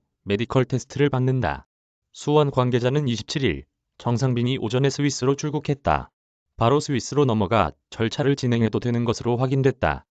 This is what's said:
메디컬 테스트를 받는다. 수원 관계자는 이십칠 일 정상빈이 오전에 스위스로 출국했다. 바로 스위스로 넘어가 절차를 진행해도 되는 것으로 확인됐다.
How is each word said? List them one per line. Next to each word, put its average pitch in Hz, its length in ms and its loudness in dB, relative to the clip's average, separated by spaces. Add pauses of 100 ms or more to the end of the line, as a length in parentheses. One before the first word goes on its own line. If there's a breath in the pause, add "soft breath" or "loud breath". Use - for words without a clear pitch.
(240)
메디컬 113 420 0
테스트를 135 440 -2
받는다. 127 560 -2 (520)
수원 147 320 4
관계자는 127 600 0
이십칠 120 340 -4
일 80 220 -2 (320)
정상빈이 123 640 0
오전에 127 300 0
스위스로 139 460 0
출국했다. 139 760 -2 (440)
바로 127 240 2
스위스로 139 460 0
넘어가 107 480 2 (160)
절차를 131 480 -2
진행해도 117 420 0
되는 120 240 -2
것으로 117 320 -2
확인됐다. 131 800 0